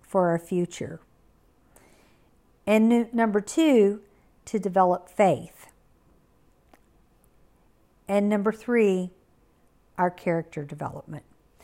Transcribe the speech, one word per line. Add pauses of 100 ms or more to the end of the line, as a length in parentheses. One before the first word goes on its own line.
for
our
future. (1700)
And
nu-,
number
two, (460)
to
develop
faith. (2500)
And
number
three, (840)
our
character
development. (400)